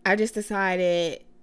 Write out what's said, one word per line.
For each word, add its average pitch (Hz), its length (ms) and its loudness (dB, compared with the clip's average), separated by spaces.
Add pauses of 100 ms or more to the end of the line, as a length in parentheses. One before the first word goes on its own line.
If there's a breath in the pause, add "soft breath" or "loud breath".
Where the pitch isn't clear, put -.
I 196 100 4
just 214 180 0
decided 180 880 0 (200)